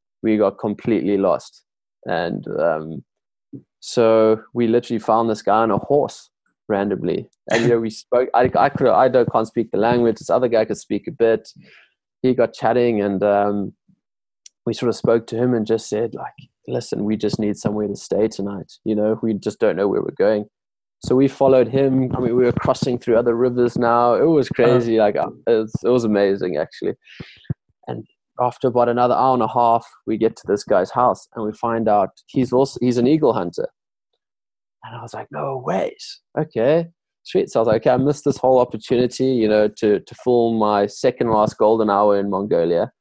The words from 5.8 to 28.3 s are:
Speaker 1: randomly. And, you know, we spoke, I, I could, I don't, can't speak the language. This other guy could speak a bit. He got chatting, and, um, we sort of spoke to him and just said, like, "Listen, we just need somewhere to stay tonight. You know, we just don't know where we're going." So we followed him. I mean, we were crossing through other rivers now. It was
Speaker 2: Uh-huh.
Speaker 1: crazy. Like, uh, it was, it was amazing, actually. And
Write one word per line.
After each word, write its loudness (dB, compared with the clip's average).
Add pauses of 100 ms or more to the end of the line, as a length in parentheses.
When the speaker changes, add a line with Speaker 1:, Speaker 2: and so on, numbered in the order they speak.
Speaker 1:
randomly. -2 (220)
And, 0
you 2
know, 2
we -6
spoke, -2
I, 2
I 4
could, 0
I 4
don't, 2
can't 0
speak -4
the -4
language. 2
This -8
other 2
guy 2
could -6
speak -6
a -10
bit. 0 (720)
He 2
got 0
chatting, 0
and, 0
um, 0 (920)
we -2
sort -2
of 0
spoke 0
to -8
him 0
and 0
just -2
said, -4
like, -12 (320)
"Listen, -6
we -2
just -4
need -2
somewhere -4
to -6
stay -2
tonight. -8 (120)
You -2
know, 0
we -2
just -8
don't 0
know 0
where -2
we're -8
going." 0 (580)
So 0
we 4
followed 2
him. 0
I -4
mean, -2
we 2
were 2
crossing -2
through 0
other 2
rivers 0
now. 2
It 2
was 2
Speaker 2:
Uh-huh. -8 (100)
Speaker 1:
crazy. 2
Like, 2
uh, -4 (160)
it 2
was, -2 (120)
it 0
was 2
amazing, 0
actually. -6 (920)
And -10 (360)